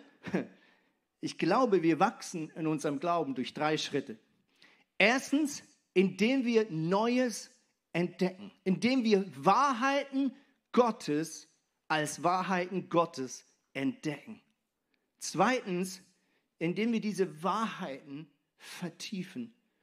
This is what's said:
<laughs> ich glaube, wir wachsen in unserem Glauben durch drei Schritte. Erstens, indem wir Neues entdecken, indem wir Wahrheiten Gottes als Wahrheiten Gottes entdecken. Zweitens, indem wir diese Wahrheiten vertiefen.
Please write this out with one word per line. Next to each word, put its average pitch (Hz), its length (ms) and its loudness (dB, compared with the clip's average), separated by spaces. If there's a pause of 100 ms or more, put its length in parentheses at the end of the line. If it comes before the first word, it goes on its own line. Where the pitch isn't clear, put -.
(320)
<laughs> 143 160 -2 (720)
ich - 180 -8
glaube, 190 460 2
wir 160 160 4
wachsen 180 520 -2
in 160 160 -4
unserem 151 320 -2
Glauben 170 360 -2
durch 123 180 -6
drei 151 240 0
Schritte. 135 400 -4 (800)
Erstens, 262 680 2 (300)
indem 208 520 2
wir 220 240 2
Neues 208 800 0 (420)
entdecken, 180 600 -2 (120)
indem 226 400 2
wir 196 220 4 (100)
Wahrheiten 269 960 2 (400)
Gottes 160 760 2 (380)
als 151 360 0
Wahrheiten 185 640 0
Gottes 160 560 0 (280)
entdecken. 135 680 -4 (760)
Zweitens, 190 840 -2 (560)
indem 180 340 -2
wir 214 100 -2
diese 170 420 -4
Wahrheiten 160 840 -6 (300)
vertiefen. - 960 -10 (300)